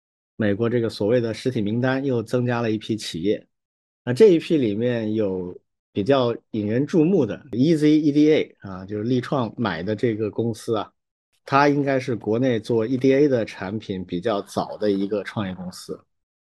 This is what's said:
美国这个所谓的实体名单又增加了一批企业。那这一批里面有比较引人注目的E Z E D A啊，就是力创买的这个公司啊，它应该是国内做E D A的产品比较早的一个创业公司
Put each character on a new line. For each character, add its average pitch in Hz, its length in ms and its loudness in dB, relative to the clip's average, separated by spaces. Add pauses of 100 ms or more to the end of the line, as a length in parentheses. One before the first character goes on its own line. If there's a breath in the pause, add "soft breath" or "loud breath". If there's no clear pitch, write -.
(360)
美 104 180 2
国 113 160 0
这 120 120 2
个 113 80 0
所 101 180 -2
谓 120 140 4
的 113 120 -2
实 - 160 -4
体 123 120 0
名 104 180 -2
单 131 240 0
又 127 180 0
增 120 240 -2
加 120 140 0
了 113 100 -2
一 110 80 0
批 110 200 -4
企 - 240 -8
业。 101 260 -2 (560)
那 123 100 -2
这 220 200 8
一 165 40 4
批 160 200 0
里 110 180 0
面 113 380 -2
有 95 440 -4 (360)
比 104 100 -2
较 123 320 2 (160)
引 104 160 -4
人 120 180 0
注 151 200 2
目 170 200 2
的 98 160 -6 (120)
E 151 240 4
Z 151 120 4
E 151 220 4
D 151 220 4
A 123 260 0
啊， 95 260 -12
就 104 120 -8
是 104 80 -4
力 123 160 0
创 123 340 -2
买 95 260 -2
的 104 140 -4
这 110 220 -2
个 107 120 -4
公 113 240 -4
司 113 220 -6
啊， 101 160 -6 (540)
它 143 240 4
应 143 120 2
该 139 160 0
是 123 160 -4
国 107 240 -2
内 123 220 0
做 113 260 0
E 127 120 -2
D 135 160 4
A 143 160 4
的 117 160 0
产 101 340 -8
品 95 240 -6
比 90 160 -6
较 101 220 -2
早 - 360 -6
的 107 140 0
一 98 160 0
个 101 160 -4
创 101 240 -6
业 92 80 -8
公 90 160 -12
司 - 260 -12 (540)